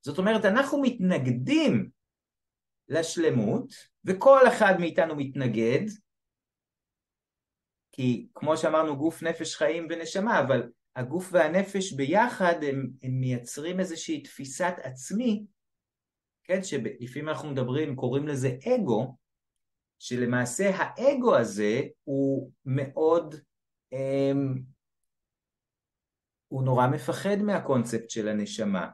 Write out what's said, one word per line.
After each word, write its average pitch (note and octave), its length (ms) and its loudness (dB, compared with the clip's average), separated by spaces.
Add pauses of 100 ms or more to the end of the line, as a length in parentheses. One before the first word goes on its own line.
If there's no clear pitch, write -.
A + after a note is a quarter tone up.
זאת C#3+ 160 -6
אומרת, G#3+ 260 2
אנחנו C#4 380 2
מתנגדים F3+ 1080 0 (960)
לשלמות, D#3 840 0 (320)
וכל B3+ 440 8
אחד G3+ 320 4
מאיתנו D#3+ 360 0
מתנגד, C3 680 0 (2000)
כי B2+ 420 -2
כמו D#3 220 0
שאמרנו, D#3 400 2
גוף, D#3+ 260 -4
נפש, E3 340 -4
חיים D#3+ 340 0
ונשמה, F3+ 500 0
אבל B2+ 280 0 (280)
הגוף C#3+ 360 -6
והנפש F#3 600 2
ביחד, F3 680 2
הם, C3+ 280 -4 (120)
הם C3 180 -2
מייצרים C#3+ 600 -4
איזושהי D#3+ 420 -4
תפיסת C#3 600 -6
עצמי, G3+ 600 -4 (1000)
כן, F#3+ 180 -2
שלפעמים C3 680 -8
אנחנו D3 220 -6
מדברים, C3 460 -2
קוראים C3+ 320 -2
לזה C3 280 -2 (100)
אגו, C#3+ 500 0 (840)
שלמעשה B2 760 -2
האגו A#3+ 640 2
הזה G#2+ 440 2 (240)
הוא C#3 460 -2 (140)
מאוד, D#3 680 0 (580)
אמ, C3+ 600 0 (1900)
הוא C3 140 -4
נורא B2+ 240 4
מפחד G3+ 500 0
מהקונספט C#3 760 0
של G#2+ 180 -4
הנשמה. G#2 640 -2